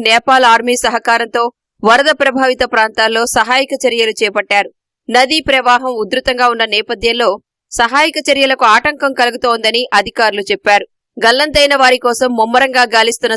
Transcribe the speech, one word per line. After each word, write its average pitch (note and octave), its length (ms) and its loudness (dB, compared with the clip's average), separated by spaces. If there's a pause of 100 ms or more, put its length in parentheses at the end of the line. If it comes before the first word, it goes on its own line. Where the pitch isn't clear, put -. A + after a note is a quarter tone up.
నేపాల్ B3 440 2
ఆర్మీ A#3 320 2
సహకారంతో A#3 600 -2 (400)
వరద B3+ 280 4 (100)
ప్రభావిత C4 420 0 (100)
ప్రాంతాల్లో A3 500 0 (140)
సహాయక B3+ 360 0 (120)
చర్యలు A3+ 360 0
చేపట్టారు. G3+ 500 -2 (380)
నదీ C4 300 0 (100)
ప్రవాహం B3+ 540 0
ఉధృతంగా B3 520 -2
ఉన్న A3+ 200 -8
నేపథ్యంలో A3+ 540 -2 (500)
సహాయక C#4 400 0 (100)
చర్యలకు C4+ 460 2
ఆటంకం C#4 460 -2
కలుగుతోందని A#3 640 -2 (180)
అధికారులు G#3 500 -2
చెప్పారు. G3+ 360 0 (380)
గల్లంతైన C#4+ 500 2 (100)
వారి B3+ 220 2
కోసం A#3+ 220 0 (120)
ముమ్మరంగా B3 440 2 (120)
గాలిస్తున్న A3+ 400 0